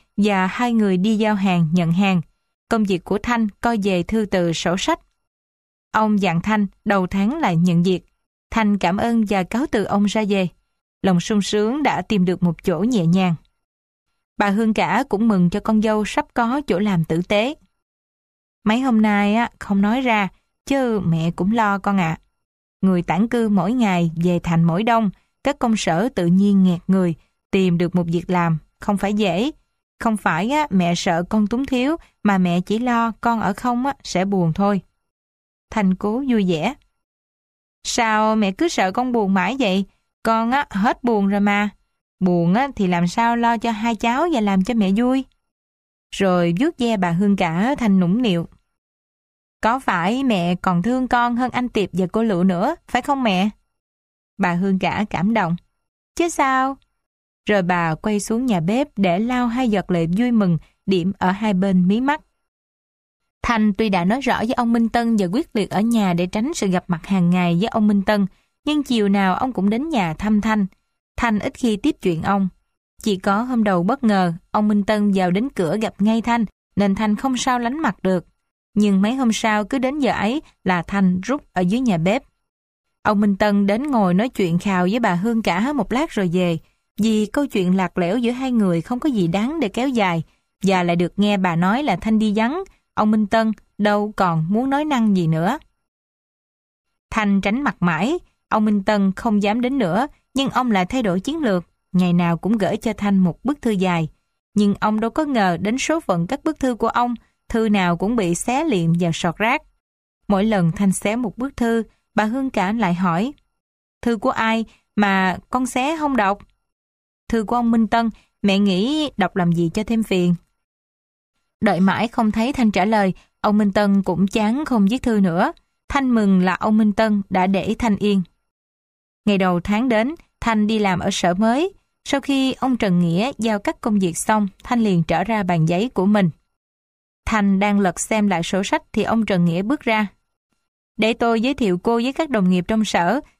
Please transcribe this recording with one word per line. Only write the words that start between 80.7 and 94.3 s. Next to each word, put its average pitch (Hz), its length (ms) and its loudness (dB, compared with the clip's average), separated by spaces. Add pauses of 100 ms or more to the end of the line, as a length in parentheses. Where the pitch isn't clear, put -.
Thanh 185 380 0
rút 269 320 -6
ở 180 80 -2
dưới 190 200 0
nhà 214 180 0
bếp. 190 240 0 (800)
Ông 208 180 0
Minh 202 160 2
Tân 202 300 2
đến 240 240 -2
ngồi 196 240 2
nói 220 140 2
chuyện 175 300 0
khào 180 320 0
với 240 100 0
bà 202 140 0
Hương 226 280 -2
Cả 208 300 -2
một 226 200 -4
lát 294 180 -2
rồi 185 220 -2
về, 175 260 0 (440)
vì 214 240 2
câu 285 200 -2
chuyện 185 300 0
lạc 185 220 -2
lẽo 185 200 0
giữa 233 120 -2
hai 247 220 -4
người 185 280 0
không 247 200 -6
có 320 80 -2
gì 208 180 0
đáng 226 340 -2
để 220 80 -2
kéo 247 200 -4
dài, 185 340 0 (400)
và 185 200 2
lại 170 140 0
được 175 200 -2
nghe 202 200 2
bà 180 200 0
nói 196 260 0
là 214 140 -2
Thanh 220 220 0
đi 214 180 0
vắng, 277 280 -2 (300)
ông 214 160 0
Minh 214 160 2
Tân 220 260 0 (260)
đâu 208 380 0
còn 165 320 0